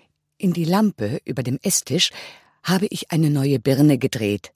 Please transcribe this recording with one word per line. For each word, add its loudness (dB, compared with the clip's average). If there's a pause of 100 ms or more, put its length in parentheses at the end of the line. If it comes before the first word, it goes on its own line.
(420)
In 0
die -2
Lampe -2
über -6
dem -4
Esstisch -2 (540)
habe 0
ich -10
eine 2
neue 0
Birne 4
gedreht. -4